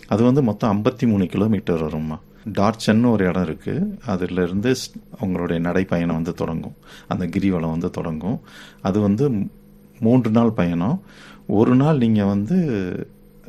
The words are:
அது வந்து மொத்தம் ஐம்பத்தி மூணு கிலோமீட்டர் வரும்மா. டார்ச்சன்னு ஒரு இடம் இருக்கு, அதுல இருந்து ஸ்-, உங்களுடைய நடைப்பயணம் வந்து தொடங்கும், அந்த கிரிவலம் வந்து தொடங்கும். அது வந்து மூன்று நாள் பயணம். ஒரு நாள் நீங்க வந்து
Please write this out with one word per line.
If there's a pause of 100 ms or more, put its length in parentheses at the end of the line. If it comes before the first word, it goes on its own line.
அது
வந்து
மொத்தம்
ஐம்பத்தி
மூணு
கிலோமீட்டர்
வரும்மா. (340)
டார்ச்சன்னு
ஒரு
இடம்
இருக்கு,
அதுல
இருந்து
ஸ்-, (200)
உங்களுடைய
நடைப்பயணம்
வந்து
தொடங்கும், (320)
அந்த
கிரிவலம்
வந்து
தொடங்கும். (400)
அது
வந்து (680)
மூன்று
நாள்
பயணம். (440)
ஒரு
நாள்
நீங்க
வந்து (920)